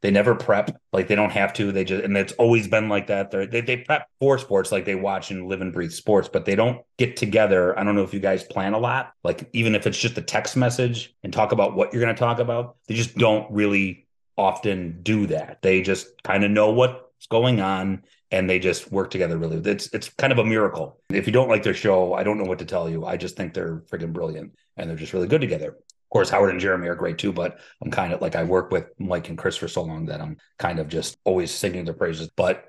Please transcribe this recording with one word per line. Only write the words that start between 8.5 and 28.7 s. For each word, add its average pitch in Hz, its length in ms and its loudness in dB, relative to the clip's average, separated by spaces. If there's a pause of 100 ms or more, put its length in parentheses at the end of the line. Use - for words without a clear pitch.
a 107 60 0
lot, 123 340 -2 (100)
like, - 300 -4
even 113 220 2
if 104 120 0
it's - 120 0
just - 180 -2
a 82 60 -6
text - 340 -2
message 120 640 0
and 95 120 -10
talk 107 180 2
about 101 240 2
what - 160 0
you're 117 80 -2
gonna 117 140 2
talk 117 240 0
about. 120 380 -2 (120)
They 110 60 -4
just 117 240 -2
don't 107 340 2
really 101 540 0 (320)
often 92 640 -2
do 107 240 2
that. 78 340 -6
They 95 220 4
just - 400 -4
kinda 101 260 2
know 107 220 4
what's 127 580 0
going 117 320 4
on, 95 420 -2 (300)
and 95 160 2
they 92 120 2
just 90 320 -2
work 95 180 -2
together 85 260 0
really. 80 200 -4 (140)
It's, - 220 -4
it's - 160 -8
kind - 240 0
of 127 60 4
a 117 60 2
miracle. 98 540 0 (120)
If 95 160 0
you 110 60 0
don't 127 160 4
like 107 160 2
their 98 100 2
show, 92 400 2
I - 80 -2
don't 104 160 0
know 101 60 -2
what 90 160 -4
to 90 40 -8
tell 85 240 -4
you. 82 160 -6
I 87 120 -4
just 87 200 -10
think 87 160 -8
they're 85 380 -6
friggin' 82 220 -6
brilliant, 80 400 -8 (240)
and 85 120 -8
they're 82 80 -8
just 78 160 -10
really 92 140 -2
good 147 140 2
together. 80 300 -4
Of - 400 -20
course, 98 200 2
Howard 98 200 6
and 90 100 -4
Jeremy 92 280 0
are 87 60 -2
great 85 240 -4
too, 101 140 -2
but 87 260 -4 (240)
I'm - 80 -6
kind 90 220 -2
of, 85 100 -4
like, 87 140 -4
I 85 80 -2
work 90 260 0